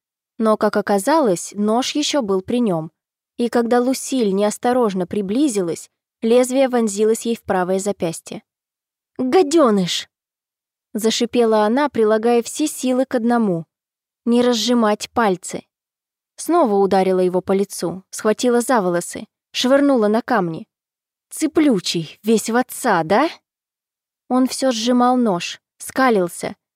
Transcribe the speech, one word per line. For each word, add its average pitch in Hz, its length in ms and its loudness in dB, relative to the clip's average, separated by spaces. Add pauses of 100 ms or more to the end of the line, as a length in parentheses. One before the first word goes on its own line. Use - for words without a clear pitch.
(380)
Но, 220 180 2
как 208 200 0
оказалось, 208 800 0
нож 214 400 -2
ещё 294 280 -2
был 190 200 -2
при 247 180 -2
нём. 165 300 -2 (460)
И 240 120 -2
когда 240 320 0
Лусиль 240 540 -2
неосторожно 208 720 0
приблизилась, 202 840 -4 (320)
лезвие 254 460 2
вонзилось 220 580 0
ей 233 100 -2
в - 60 -18
правое 185 360 -2
запястье. 190 640 -8 (760)
«Гадёныш!» 254 920 2 (840)
зашипела 220 720 0
она, 262 260 0
прилагая 220 520 2
все - 240 -4
силы 254 380 -2
к - 100 -10
одному. 226 520 0 (580)
«Не 240 180 2
разжимать 233 680 0
пальцы!» 202 540 -2 (720)
Снова 302 380 0
ударила 190 460 2
его 180 220 0
по - 100 -2
лицу, 190 580 -4
схватила 240 520 0
за 233 180 2
волосы, 180 460 -4 (260)
швырнула 269 560 2
на 220 140 0
камни. 180 440 -2 (640)
«Цеплючий, 277 920 0
весь 214 280 0
в 226 60 0
отца, 226 480 0
да?» 214 240 2 (1000)
Он 254 180 2
всё 262 240 -2
сжимал 247 460 2
нож, 214 440 -2 (180)
скалился, 220 800 -2 (200)